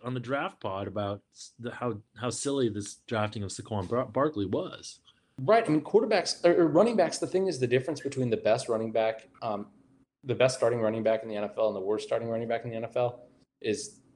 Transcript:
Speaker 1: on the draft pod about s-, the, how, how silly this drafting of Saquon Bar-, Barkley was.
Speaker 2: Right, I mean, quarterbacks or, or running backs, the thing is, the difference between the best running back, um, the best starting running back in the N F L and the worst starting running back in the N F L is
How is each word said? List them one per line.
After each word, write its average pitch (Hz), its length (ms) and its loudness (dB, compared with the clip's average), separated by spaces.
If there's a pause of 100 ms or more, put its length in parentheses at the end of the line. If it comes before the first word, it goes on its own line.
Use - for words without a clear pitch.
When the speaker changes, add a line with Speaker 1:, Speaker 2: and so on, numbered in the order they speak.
Speaker 1:
on 127 100 -4
the 123 60 -4
draft 139 400 -6
pod 98 260 -6
about 101 340 -4 (140)
s-, - 240 -20
the, 117 140 -10
how, 117 260 -4 (180)
how 123 140 -4
silly 139 380 0
this 101 300 -8 (100)
drafting 107 340 -2
of 95 80 -8
Saquon 101 380 -6
Bar-, 120 180 -2
Barkley 120 400 -2
was. - 540 -6 (420)
Speaker 2:
Right, 214 220 6
I - 40 -2
mean, 156 140 2
quarterbacks 214 600 2
or, 175 180 6
or 165 40 6
running 208 300 4
backs, 165 220 2
the 165 80 -2
thing 190 200 0
is, 151 140 -4
the 127 60 2
difference 131 340 0
between 131 280 -2
the 110 100 2
best 117 300 2
running 113 220 0
back, 110 380 0 (120)
um, 104 260 -4 (580)
the 123 100 0
best 131 220 4
starting 117 240 2
running 110 240 0
back 110 180 2
in 113 60 -10
the 107 80 -6
N 104 80 -4
F 101 120 -6
L 110 120 2
and 101 80 -2
the 95 40 -6
worst 104 260 -2
starting 117 220 -2
running 113 200 -4
back 117 160 -4
in 120 60 -8
the 113 60 -6
N 113 80 -6
F 110 120 -6
L 123 240 0 (400)
is - 400 -4 (160)